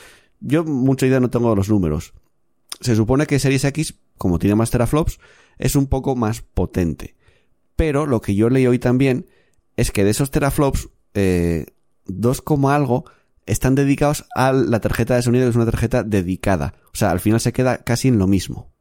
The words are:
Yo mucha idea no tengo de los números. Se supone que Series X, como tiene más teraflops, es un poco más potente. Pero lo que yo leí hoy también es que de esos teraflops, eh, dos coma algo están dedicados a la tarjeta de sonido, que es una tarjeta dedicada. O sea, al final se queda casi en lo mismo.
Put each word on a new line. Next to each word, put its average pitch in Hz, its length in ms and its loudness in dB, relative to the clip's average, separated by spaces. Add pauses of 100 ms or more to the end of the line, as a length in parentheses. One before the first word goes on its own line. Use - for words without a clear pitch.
(420)
Yo 147 240 0
mucha 135 420 0
idea 131 140 4
no 123 80 0
tengo 120 200 0
de 110 60 2
los 98 140 0
números. 85 440 -2 (680)
Se 123 140 0
supone 127 300 2
que 143 140 0
Series 135 240 0
X, 147 320 -4 (220)
como 87 200 0
tiene 98 180 2
más 113 140 0
teraflops, 127 500 0 (380)
es 135 200 -2
un 139 100 2
poco 135 300 -2
más 113 240 -2
potente. - 720 -4 (640)
Pero 156 280 0
lo 123 160 0
que 101 140 -2
yo 110 140 2
leí 131 180 2
hoy 123 120 2
también 127 480 0 (500)
es 123 140 0
que 101 120 0
de 101 80 4
esos 135 180 -2
teraflops, 139 600 -2 (240)
eh, 87 540 0 (380)
dos 104 360 -2
coma 139 340 0
algo 127 300 -2 (420)
están 131 280 0
dedicados 143 500 0 (100)
a 131 180 2
la 117 280 0
tarjeta 117 340 0
de 123 60 2
sonido, 123 240 2
que 120 60 2
es 113 40 0
una 117 100 2
tarjeta 117 380 0
dedicada. 92 720 -2 (200)
O - 40 -16
sea, 101 140 0
al 92 80 0
final 107 200 2
se 120 140 -2
queda 127 300 0
casi 120 240 -2
en 123 100 4
lo 95 100 2
mismo. 92 540 -2